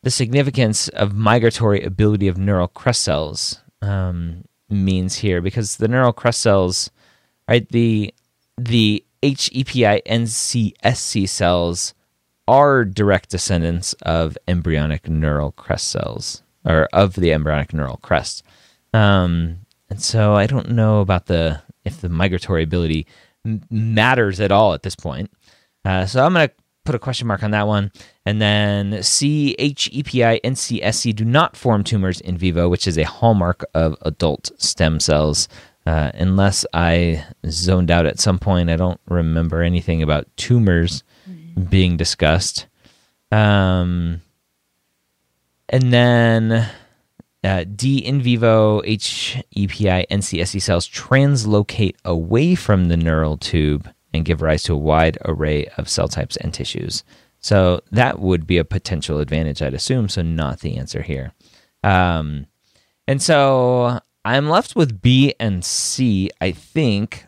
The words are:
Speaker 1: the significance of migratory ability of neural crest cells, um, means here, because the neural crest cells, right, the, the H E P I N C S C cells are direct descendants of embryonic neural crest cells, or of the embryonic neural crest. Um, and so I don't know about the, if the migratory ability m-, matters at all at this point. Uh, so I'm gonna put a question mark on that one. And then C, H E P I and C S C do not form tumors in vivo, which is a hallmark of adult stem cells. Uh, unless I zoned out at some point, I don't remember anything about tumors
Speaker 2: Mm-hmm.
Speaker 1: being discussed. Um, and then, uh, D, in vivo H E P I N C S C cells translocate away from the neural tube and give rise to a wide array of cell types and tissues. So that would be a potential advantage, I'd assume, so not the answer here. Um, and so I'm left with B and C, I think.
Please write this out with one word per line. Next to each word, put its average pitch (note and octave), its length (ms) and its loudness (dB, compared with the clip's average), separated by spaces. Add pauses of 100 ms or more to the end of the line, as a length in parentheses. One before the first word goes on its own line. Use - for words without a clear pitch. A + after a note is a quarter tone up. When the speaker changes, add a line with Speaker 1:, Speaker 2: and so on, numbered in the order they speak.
Speaker 1:
the C3 80 -2
significance B2+ 760 0
of G2+ 260 -2
migratory A2 680 2
ability G2+ 460 2
of F2+ 100 -2
neural F#2+ 300 0
crest - 340 -2
cells, - 580 -4 (220)
um, F2+ 640 -4 (260)
means F#2+ 460 0
here, F2+ 260 0
because G2+ 340 -4
the A2 120 -2
neural B2 260 2
crest - 260 -2
cells, F#2+ 500 2 (560)
right, A#2+ 220 2
the, A2+ 460 0 (420)
the A2+ 480 2 (180)
H C#3 300 -2
E B2+ 120 -4
P B2 200 0
I G#2 120 4 (100)
N A#2 200 -2
C A2 560 -4
S A#2+ 180 0
C G2 260 -2
cells F2 680 -2 (560)
are C3+ 360 4
direct G2 440 0
descendants F2 640 -2 (100)
of E2 360 -2 (100)
embryonic D#2 580 -2
neural D2+ 460 -2
crest - 380 -10
cells, - 520 -8 (220)
or D#2+ 300 2
of F#2+ 200 2
the F2 180 2
embryonic D2+ 420 -2
neural C#2 240 -6
crest. - 440 -4 (520)
Um, F2+ 640 2 (320)
and G2+ 100 -10
so G#2 340 2
I G#2 120 4
don't C3 240 -2
know A2 320 4
about F#2 240 0
the, E2 340 0 (240)
if - 160 -10
the F2+ 80 -6
migratory E2+ 540 0
ability D#2+ 440 -2 (400)
m-, A2 240 -6
matters A2 680 0
at G2 120 2
all G2+ 220 4
at - 80 -8
this - 140 -8
point. - 340 -10 (540)
Uh, F#2 220 0
so B2+ 180 2
I'm F3+ 80 2
gonna D#3+ 180 2 (340)
put D3+ 100 -2
a A2+ 40 -2
question - 280 -6
mark G2 160 -2
on G#2+ 100 -2
that G#2 140 0
one. G2+ 240 0 (340)
And G#2+ 180 -2
then G#2 600 0
C, D3 560 0
H C#3+ 340 -4
E C#3 100 -6
P B2+ 220 -2
I A2+ 200 2
and B2+ 140 -2
C - 240 -6
S G#2+ 180 -2
C A#2 120 -2
do G#2+ 120 -2
not C3+ 320 2
form G#2+ 280 0
tumors F#2+ 360 -2
in F2+ 180 -6
vivo, F2 300 0
which F2 180 0
is E2 120 -2
a D#2 60 2
hallmark F#2+ 600 0 (100)
of D#2+ 280 2
adult D#2 560 -4
stem D#2+ 420 0
cells. D2+ 480 0 (380)
Uh, D#2 280 0
unless F#2+ 600 2
I E2+ 500 2 (240)
zoned F2 440 0
out E2+ 140 4
at - 120 -2
some F2+ 220 0
point, F2 300 0
I E2 60 2
don't F2+ 320 -2
remember E2 540 0
anything E2+ 400 0
about D2+ 240 0 (100)
tumors F#2 680 2 (260)
Speaker 2:
Mm-hmm. E3 360 -8
Speaker 1:
being F2+ 320 2
discussed. E2+ 720 0 (640)
Um, F#2 880 2 (1500)
and B2 240 2
then, A2+ 760 4 (760)
uh, F#2 220 0 (100)
D, C3 240 0
in C3 240 -2
vivo A2 640 4
H - 580 -6 (100)
E G2+ 140 -2
P G2 240 0
I F2+ 120 2
N G2 200 -2
C E2 180 -4
S F#2 100 -2
C G2 100 -4
cells F2 280 -2
translocate A2+ 1160 0
away G#2 500 0
from F#2+ 340 2
the E2+ 80 2
neural D#2 400 0
tube D2 520 -2 (260)
and E2 100 0
give D#2+ 180 -2
rise D#2 220 2
to E2+ 100 0
a C#2+ 40 0
wide D#2 460 2
array D2+ 420 -2 (100)
of - 120 -8
cell D#2+ 200 -2
types - 280 -6
and - 180 -8
tissues. - 480 -8 (380)
So F#2 400 2 (100)
that B2 300 0
would F2+ 260 0
be F2 120 2
a D#2+ 60 2
potential D#2 540 -6
advantage, D2+ 440 -2
I'd C2+ 120 -4
assume, A#2+ 340 -2
so F#2 140 -4
not D#2+ 380 -4
the - 160 -6
answer C2 260 -8
here. C2+ 300 -8 (500)
Um, E2 640 0 (640)
and C3+ 140 0
so B2+ 800 2 (240)
I'm C3+ 240 0
left F3+ 280 0
with A#2+ 260 0
B C3 380 4
and G2 240 -2
C, G2+ 640 -2 (100)
I F#2 120 -2
think. - 760 -4